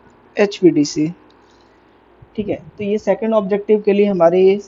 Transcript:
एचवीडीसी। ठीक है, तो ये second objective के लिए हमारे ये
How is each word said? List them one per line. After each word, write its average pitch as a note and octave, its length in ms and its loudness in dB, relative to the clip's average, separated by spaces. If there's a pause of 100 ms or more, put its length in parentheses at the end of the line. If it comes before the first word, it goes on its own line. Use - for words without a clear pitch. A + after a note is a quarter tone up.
(380)
एचवीडीसी। D#3 720 0 (1300)
ठीक G#3 120 -6
है, D#3+ 80 -6
तो - 280 -14
ये G3+ 140 -4
second A3 360 -4
objective G#3 480 0
के G3+ 100 2
लिए G3+ 140 2
हमारे F3+ 340 2
ये F#3+ 280 4